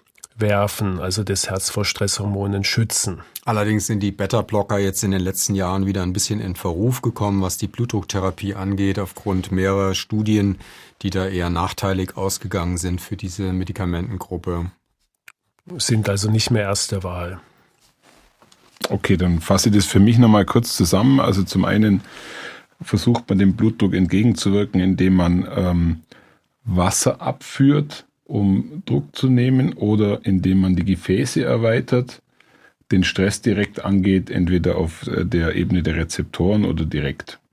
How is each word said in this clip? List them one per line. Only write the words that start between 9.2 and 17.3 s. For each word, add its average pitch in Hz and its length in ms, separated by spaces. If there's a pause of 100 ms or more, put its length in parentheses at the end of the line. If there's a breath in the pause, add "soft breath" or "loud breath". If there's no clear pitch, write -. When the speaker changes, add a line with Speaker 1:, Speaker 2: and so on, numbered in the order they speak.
Speaker 2:
mehrerer 95 440
Studien, 107 600 (440 loud breath)
die 101 80
da 92 180
eher 90 220
nachteilig 92 680
ausgegangen 92 600
sind 90 240
für - 140
diese 92 380
Medikamentengruppe. 90 1160 (1080)
Speaker 1:
Sind 110 320
also 98 200
nicht 110 220
mehr 110 120
erste 98 400
Wahl. 90 360 (1500 soft breath)